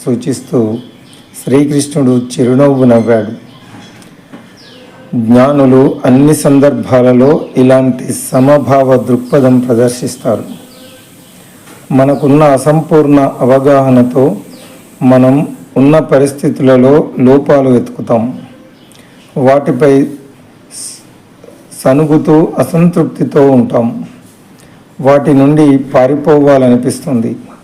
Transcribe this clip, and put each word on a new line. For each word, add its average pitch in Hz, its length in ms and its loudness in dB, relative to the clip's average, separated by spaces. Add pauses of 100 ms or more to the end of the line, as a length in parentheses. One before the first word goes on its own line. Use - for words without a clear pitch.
సూచిస్తూ 120 720 -4 (680)
శ్రీకృష్ణుడు 143 680 -2
చిరునవ్వు 127 760 0
నవ్వాడు. 113 640 0 (1700)
జ్ఞానులు 131 880 2
అన్ని 139 300 2
సందర్భాలలో 131 1040 2 (160)
ఇలాంటి 131 580 0 (180)
సమభావ 135 640 2
దృక్పథం 127 640 0
ప్రదర్శిస్తారు. 120 840 -4 (1500)
మనకున్న 139 500 2
అసంపూర్ణ 143 880 2 (100)
అవగాహనతో 135 960 2 (680)
మనం 131 540 2 (200)
ఉన్న 143 220 2
పరిస్థితులలో 135 1200 0
లోపాలు 139 500 2
వెతుకుతాం, 120 680 -4 (1000)
వాటిపై 139 680 0
స-, 151 40 -6 (1800)
సనుగుతూ 151 640 2 (100)
అసంతృప్తితో 160 920 0
ఉంటాం. 123 540 -2 (960)
వాటి 143 340 0
నుండి 139 440 2
పారిపోవాలనిపిస్తుంది. 131 1600 0 (280)